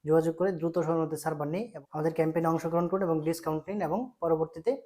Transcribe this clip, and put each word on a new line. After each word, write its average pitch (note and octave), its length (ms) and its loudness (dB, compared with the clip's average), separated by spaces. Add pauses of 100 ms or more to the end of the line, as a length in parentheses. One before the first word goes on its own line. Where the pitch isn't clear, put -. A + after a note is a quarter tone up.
যোগাযোগ D#3+ 360 4
করে G3 180 4
দ্রুত E3 180 -2 (100)
সময়ের E3 180 2
মধ্যে D#3 200 -4
সার্ভার D3 300 -2
নিন G#3+ 100 -2 (120)
এবং - 180 -16
আমাদের D#3 240 0
ক্যাম্পেইনে E3 340 2
অংশগ্রহণ E3+ 380 0
করুন F#3+ 160 0
এবং D#3+ 100 2 (100)
ডিসকাউন্ট D#3+ 420 -2
নিন G#3 100 -4 (100)
এবং F3+ 100 0 (240)
পরবর্তীতে D#3+ 480 0 (160)